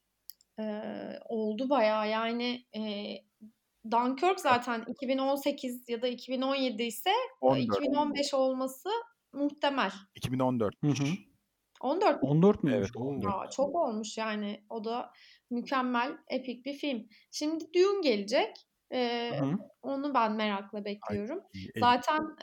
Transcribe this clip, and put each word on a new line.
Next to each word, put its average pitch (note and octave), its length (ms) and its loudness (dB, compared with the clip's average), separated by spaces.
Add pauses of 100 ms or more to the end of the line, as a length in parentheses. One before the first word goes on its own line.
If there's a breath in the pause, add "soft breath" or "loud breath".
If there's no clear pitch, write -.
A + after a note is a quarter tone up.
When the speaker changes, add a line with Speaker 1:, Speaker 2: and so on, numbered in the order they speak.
(600)
Speaker 1:
Ee, G#3+ 240 -6 (460)
oldu A3 400 -2
bayağı. G#3+ 400 2
Yani, A#3+ 560 -2 (120)
e, G#3+ 40 -6 (1080)
Dunkirk C4 480 2
zaten A#3+ 480 2
iki B3 200 -8
bin C4 100 2
on C4+ 180 2
sekiz C#4 540 -4
ya A#3 120 -4
da B3+ 60 0
iki B3 240 -6
bin B3+ 100 -2
on C4+ 140 0
yedi B3 280 0
ise, A#3 260 -2
e, G4 40 4 (280)
Speaker 2:
On C4 160 6
dört. B3+ 80 2
Speaker 1:
iki G3+ 160 2
bin - 120 0
on D4 200 2
beş C#4 200 -2
olması C4 560 0 (440)
muhtemel. C#4 580 0 (240)
Speaker 2:
İki - 160 -6
bin B2+ 80 0
on B2+ 200 2
dört. G2+ 240 0
Speaker 3:
Hı D3 40 2
hı. C#3 200 2 (760)
Speaker 1:
On D#4 200 0
dört F4 220 4
mü? C#3 60 0
Speaker 3:
On D3+ 140 6
dört G#3 200 6
müymüş? B2+ 180 4
Speaker 2:
Evet, G2 140 -2
Speaker 3:
Oo. A2+ 140 -6
Speaker 2:
on C#3 120 -4
dört. - 120 0
Speaker 1:
Aa, - 160 -4
çok C#4+ 260 -2
olmuş A3+ 420 -2
yani. G#3 520 -4
O A3+ 140 -6
da A#3 280 -6 (380)
mükemmel, B3 680 -2 (100)
epik B3+ 380 -6
bir C#4+ 80 -4
film. C#4 340 -4 (240)
Şimdi D#4 320 -4 (100)
Dune G4 280 4
gelecek. B3+ 540 2 (360)
Ee, A#3+ 480 -2
Speaker 3:
Hı C#3+ 60 0
hı. E3+ 120 0 (240)
Speaker 1:
onu C#4 320 -4
ben A3+ 220 4
merakla G#3 420 -2
Speaker 2:
Ay, G3+ 80 -8
Speaker 1:
bekliyorum. G#3 540 -6 (140)
Speaker 2:
iyi, F#2 220 -12
el- - 40 -6
Speaker 1:
Zaten, C4 640 2